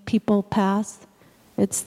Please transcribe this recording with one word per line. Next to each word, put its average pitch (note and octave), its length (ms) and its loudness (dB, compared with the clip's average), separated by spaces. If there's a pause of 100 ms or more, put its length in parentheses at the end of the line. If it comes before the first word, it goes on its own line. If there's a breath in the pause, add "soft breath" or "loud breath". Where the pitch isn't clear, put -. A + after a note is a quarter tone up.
people G#3 360 2
pass? G3+ 640 -2 (520 soft breath)
It's, - 300 -2